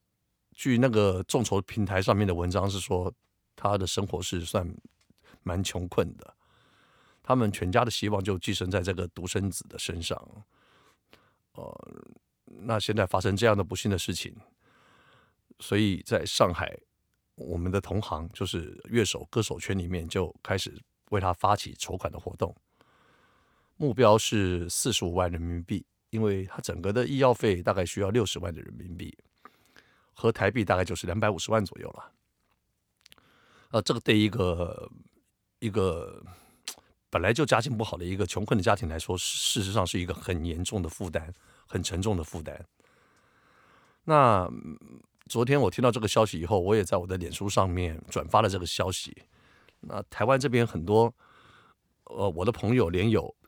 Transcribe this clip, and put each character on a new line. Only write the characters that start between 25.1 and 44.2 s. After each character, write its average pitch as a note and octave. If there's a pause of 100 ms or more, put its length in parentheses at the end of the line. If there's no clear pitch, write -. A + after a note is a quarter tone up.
万 F2+
人 E2+
民 E2+
币， F#2 (240)
因 A2
为 G2
他 -
整 F2
个 G2
的 B2
医 C#3
药 B2+
费 F#2+
大 G2+
概 F#2
需 F#2
要 G2
六 A2
十 -
万 F2
的 D#2+
人 -
民 F2
币， - (1000)
合 A2+
台 G2+
币 A2+
大 F#2
概 F2+
就 F2+
是 -
两 F2
百 G#2+
五 F#2+
十 -
万 A2
左 -
右 -
了。 - (1600)
呃， A2
这 -
个 A#2+
对 G#2+
一 G#2+
个， F2 (680)
一 A2
个 F#2 (840)
本 -
来 F#2+
就 -
家 A#2
境 A#2+
不 A2
好 -
的 F2
一 F#2
个 G2
穷 -
困 A#2+
的 F#2
家 G#2
庭 F2+
来 D#2+
说， F#2
事 -
实 F#2+
上 G2
是 F#2
一 F2+
个 F2+
很 E2+
严 E2+
重 G2
的 D#2+
负 F#2
担， D#2+ (340)
很 F#2
沉 F2+
重 G#2
的 E2+
负 E2
担。 D2+ (1400)
那， B2